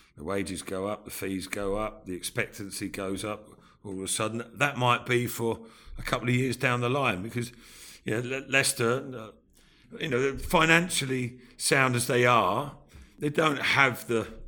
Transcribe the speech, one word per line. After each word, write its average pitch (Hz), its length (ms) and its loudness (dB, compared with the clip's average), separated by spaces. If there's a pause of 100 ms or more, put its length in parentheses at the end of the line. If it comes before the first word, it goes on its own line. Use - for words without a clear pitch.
(160)
the 73 80 -14
wages 92 380 -4
go 95 260 -6
up, 104 160 -8
the 95 60 -14
fees 95 360 -6
go 101 300 -4
up, 107 300 -6
the 92 80 -6
expectancy 98 760 -6
goes 98 360 -6
up 104 240 -8 (360)
all 101 80 -10
of 95 100 -6
a 95 60 -6
sudden. 113 340 -2 (120)
That 135 220 0
might 120 280 2
be 123 220 2
for 113 340 -4 (380)
a - 40 -8
couple 123 260 -2
of 127 60 4
years 123 220 0
down 123 240 0
the 120 80 0
line 123 340 0
because, 117 300 -6 (520)
you 110 100 -2
know, 123 240 -2
Le-, 135 100 -10
Leicester, 131 560 2 (120)
uh, - 840 -18
you 165 80 -2
know, 135 300 2
financially 160 1000 2 (200)
sound 131 380 4
as 120 100 0
they 123 180 4
are, 120 480 4 (460)
they 151 100 -2
don't 147 320 2
have 135 480 4
the 113 180 0 (220)